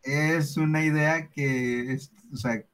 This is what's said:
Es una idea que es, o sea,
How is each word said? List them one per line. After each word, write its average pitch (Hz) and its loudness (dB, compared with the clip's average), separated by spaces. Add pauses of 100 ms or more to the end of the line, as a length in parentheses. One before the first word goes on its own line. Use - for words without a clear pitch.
Es 151 0
una 156 2
idea 156 2
que 127 -2
es, - -8 (220)
o 131 -10
sea, 113 -4 (100)